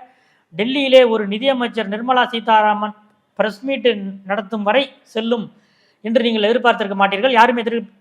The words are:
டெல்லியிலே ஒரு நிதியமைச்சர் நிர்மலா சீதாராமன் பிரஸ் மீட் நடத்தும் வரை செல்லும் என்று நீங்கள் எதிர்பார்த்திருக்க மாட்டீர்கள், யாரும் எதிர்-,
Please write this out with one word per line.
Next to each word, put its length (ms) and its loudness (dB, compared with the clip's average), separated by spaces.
டெல்லியிலே 520 4
ஒரு 180 -2
நிதியமைச்சர் 640 -2
நிர்மலா 360 0
சீதாராமன் 680 0
பிரஸ் 260 -4
மீட் 240 -2
நடத்தும் 380 -6
வரை 380 0
செல்லும் 440 -6
என்று 220 0
நீங்கள் 200 0
எதிர்பார்த்திருக்க 540 0
மாட்டீர்கள், 340 0
யாரும் 260 4
எதிர்-, 320 -4